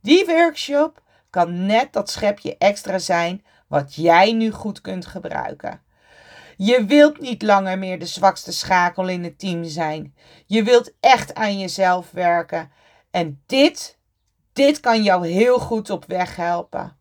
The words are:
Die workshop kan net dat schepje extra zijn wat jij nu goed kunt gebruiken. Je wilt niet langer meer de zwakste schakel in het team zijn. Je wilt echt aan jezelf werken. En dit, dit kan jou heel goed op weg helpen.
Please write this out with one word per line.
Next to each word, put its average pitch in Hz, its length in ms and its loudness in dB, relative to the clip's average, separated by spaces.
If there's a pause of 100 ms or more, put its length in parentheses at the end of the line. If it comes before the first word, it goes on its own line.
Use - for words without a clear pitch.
Die 302 240 4
workshop 320 760 0 (280)
kan 175 360 -2
net 226 280 0
dat 202 160 -4
schepje - 480 -4
extra 196 420 -4
zijn 175 460 -4 (220)
wat 139 280 -6
jij 170 360 4
nu 226 200 -2
goed - 300 -10
kunt 185 240 -10
gebruiken. - 760 -10 (760)
Je 226 280 2
wilt 294 340 6
niet 254 220 -8
langer 196 380 2
meer 185 200 -8
de 165 60 -10
zwakste 185 460 -2
schakel 180 560 -2
in 180 160 -6
het 170 160 -12
team 170 240 -6
zijn. 156 520 -8 (300)
Je 220 180 0
wilt 240 360 2
echt - 340 2
aan 202 260 -4
jezelf 180 520 -2
werken. 170 600 -2 (400)
En 165 340 -6
dit, - 520 0 (560)
dit 285 260 4
kan 226 240 0
jou 180 240 2
heel 233 320 2
goed 220 300 -6
op 190 160 -6
weg 180 300 -6
helpen. - 640 -6